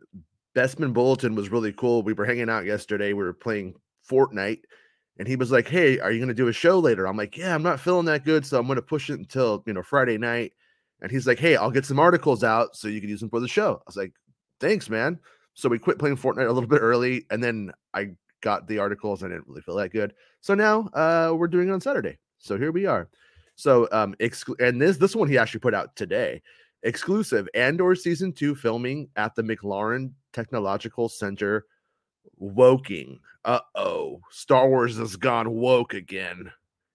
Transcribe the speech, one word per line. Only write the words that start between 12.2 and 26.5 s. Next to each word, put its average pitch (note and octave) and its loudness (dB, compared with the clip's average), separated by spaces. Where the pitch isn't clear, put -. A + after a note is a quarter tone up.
out A2+ 2
so G#2+ -10
you G#2+ -6
can G#2 -10
use G2+ -8
them A2 -10
for A#2 -2
the B2+ -4
show." G3+ 0
I - -18
was - -14
like, F#2+ -8
"Thanks, F3+ 0
man." B2+ -2
So - -4
we A#2 2
quit - 0
playing C#3+ 0
Fortnite C3 0
a A#2 2
little B2 -2
bit C#3 6
early, A#2+ 2
and A2 -4
then A2 -4
I G2 -6
got F2+ -2
the G#2+ -4
articles. G2+ -4
I F#2+ -10
didn't F2 -12
really C2+ -18
feel F2 -10
that G2 -4
good. G#2 -4
So - -2
now, G#3+ 2
uh, E3 2
we're E3+ 0
doing F3+ 0
it G3 -2
on F#3 -4
Saturday. B2+ -4
So G2+ -6
here D3 -2
we F#3+ -2
are. G#2+ 0
So, B2 4
um, G#2 0
exclu-, A#2 -4
and B2 2
this, F3 4
this F#3+ 2
one F#3 2
he C#3 4
actually A2+ 0
put A#2+ 0
out - -4
today. F#2+ -4